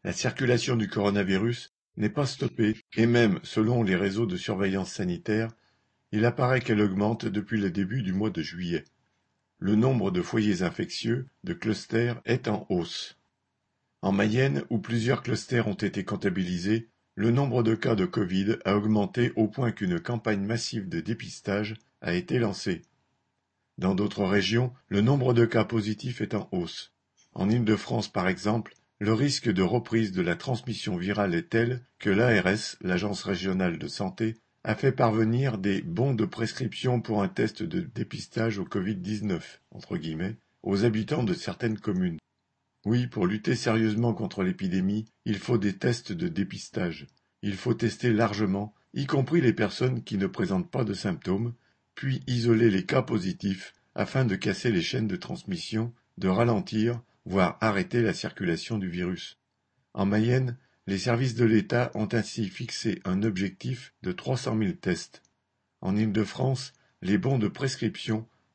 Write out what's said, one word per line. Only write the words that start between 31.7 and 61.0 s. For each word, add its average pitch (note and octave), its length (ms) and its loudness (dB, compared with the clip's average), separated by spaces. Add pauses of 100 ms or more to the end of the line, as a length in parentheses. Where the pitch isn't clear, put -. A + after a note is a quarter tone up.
que G#2 140 0
l'A A2 280 6
R F2+ 100 2
S, - 320 -2
l'Agence F#2 420 -2
régionale F#2 560 0
de D#2 80 -8
santé, G#2+ 500 -4 (260)
a A2 120 0
fait C3+ 160 2
parvenir A2+ 680 2
des G2 240 0
bons A2 320 0
de A2 120 2
prescription A#2 760 -2
pour G#2+ 220 0
un F#2+ 40 0
test - 360 -2
de F2+ 160 -2
dépistage A2 800 -4
au F2+ 40 -4
covid G2 340 -4
dix-neuf, G2 760 -6
entre - 260 -8
guillemets, D#2+ 400 -4 (240)
aux G2 240 0
habitants A2 380 0
de F#2+ 100 2
certaines G#2 460 -4
communes. F#2 400 -2 (640)
Oui, A#2+ 220 2
pour G#2+ 180 -2
lutter G#2+ 300 0
sérieusement A2+ 580 2
contre G2 300 -4
l'épidémie, F#2+ 600 0 (200)
il G2+ 140 -2
faut A#2+ 180 0
des G2 160 0
tests A#2 380 -2
de F2 160 -4
dépistage. F2 800 -6 (340)
Il G2+ 140 -4
faut A#2+ 180 -4
tester A#2 400 0
largement, G#2 640 0 (180)
y C3+ 140 -4
compris D3 340 2
les A#2+ 120 6
personnes B2 500 -2
qui G2+ 160 -4
ne F#2+ 80 0
présentent F#2 420 -2
pas B2+ 140 -2
de G#2 100 -2
symptômes, G2 600 -2 (400)
puis C3+ 300 -4
isoler A#2 460 4
les F#2+ 160 0
cas C3 160 2
positifs F#2+ 720 -4 (180)
afin C3 320 0
de G2 100 0
casser G2 360 -2
les F2+ 100 2
chaînes A2 260 -2
de F#2+ 80 -2
transmission, G2+ 800 -6 (240)
de F#2+ 100 -2
ralentir, A2+ 720 2 (260)
voire F2+ 360 2
arrêter G#2+ 400 2
la G2+ 140 2
circulation F#2 640 -4
du F#2 100 -4
virus. F2 480 -6 (560)
En G2 140 0
Mayenne, A#2+ 500 2 (300)
les G2 100 -2
services A#2+ 380 0